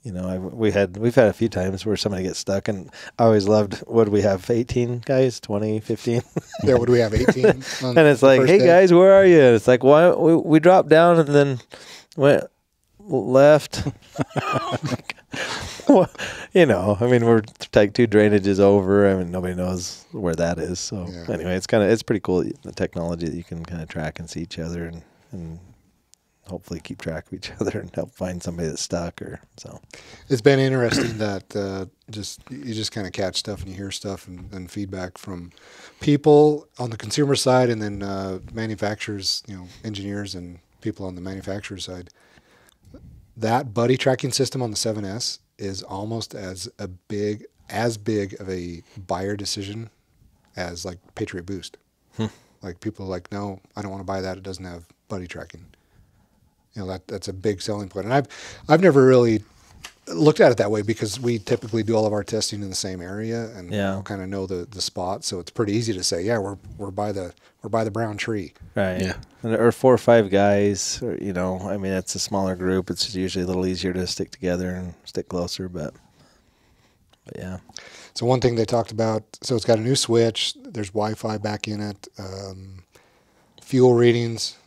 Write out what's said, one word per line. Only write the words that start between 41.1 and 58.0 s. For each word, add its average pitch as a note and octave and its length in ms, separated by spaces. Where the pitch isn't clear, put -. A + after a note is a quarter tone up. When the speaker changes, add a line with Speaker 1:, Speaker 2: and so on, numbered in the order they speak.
Speaker 2:
the F2+ 40
manufacturer F#2+ 580
side. F2+ 320
That A2+ 380
buddy A#2+ 220
tracking B2+ 340
system C3 320
on A#2 80
the G#2 60
seven G#2+ 280
S G2+ 360
is F#2+ 260
almost G#2+ 520
as F#2 440
a G2+ 100
big, G#2 560
as A2+ 300
big G2+ 420
of F#2+ 80
a F2 340
buyer F#2+ 300
decision G#2 540
as, F2 300
like, F2 100
Patriot F#2+ 300
Boost. F#2+ 320
Speaker 1:
Hmm. A2 100
Speaker 2:
Like, F2+ 180
people G#2 240
are F#2+ 60
like, F2+ 200
"No, G2+ 300
I G#2+ 60
don't G2 80
wanna F#2+ 140
buy F#2+ 180
that. F#2 160
It F#2+ 40
doesn't F#2 220
have F2 220
buddy F2+ 180
tracking." E2 400
You G#2+ 80
know, F#2 60
that, F#2 200
that's G2+ 200
a F#2+ 60
big F#2+ 260
selling G#2 300
point. F#2+ 160